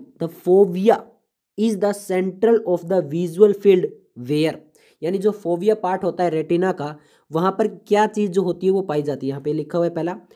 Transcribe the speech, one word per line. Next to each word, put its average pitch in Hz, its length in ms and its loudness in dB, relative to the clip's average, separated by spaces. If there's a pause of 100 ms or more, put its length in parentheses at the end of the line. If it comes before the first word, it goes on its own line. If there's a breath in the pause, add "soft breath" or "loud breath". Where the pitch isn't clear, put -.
(200)
the 165 80 -4 (120)
fovea 190 580 4 (600)
is 214 200 0
the 202 180 0
central 190 720 0
of 175 220 -2
the 185 180 2
visual 175 500 2
field 185 280 4 (380)
where, 151 320 0 (460 soft breath)
यानी 180 160 -4
जो 202 160 0
फोविया 185 440 -2
पार्ट 190 260 -4
होता 175 200 -2
है 175 60 0
रेटिना 170 440 0
का, 151 220 -10 (360 soft breath)
वहाँ 175 200 0
पर 214 160 -2 (200)
क्या 208 220 4
चीज़ 208 220 -2
जो 190 120 0
होती 175 240 -2
है 190 60 4
वो 190 160 0
पाई 147 140 0
जाती 135 220 -6
है। 135 40 -4
यहाँ 139 120 -8
पे 151 120 -4
लिखा 156 240 -6
हुआ 170 100 0
है 170 60 -6
पहला, 170 240 -6 (180 soft breath)